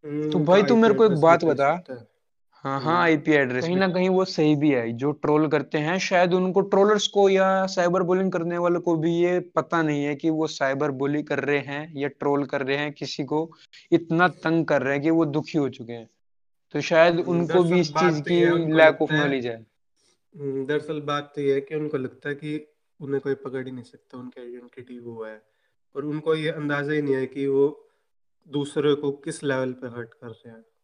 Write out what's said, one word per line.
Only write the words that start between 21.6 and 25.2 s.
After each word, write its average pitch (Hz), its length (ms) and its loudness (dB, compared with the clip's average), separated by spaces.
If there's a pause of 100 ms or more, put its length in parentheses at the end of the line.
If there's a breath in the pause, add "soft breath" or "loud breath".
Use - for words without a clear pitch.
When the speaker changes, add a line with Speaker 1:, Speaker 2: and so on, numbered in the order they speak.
Speaker 1:
कि 139 140 -12
उनको 151 220 -6
लगता 131 320 -8
है 147 60 -6
कि 151 400 -10 (260)
उन्हें 139 200 -4
कोई 139 140 -4
पकड़ 131 320 -10
ही 131 60 -12
नहीं 123 120 -14
सकता, - 340 -20
उनकी 123 220 -16
आइडेंटिटी 123 580 -18
वो 113 260 -14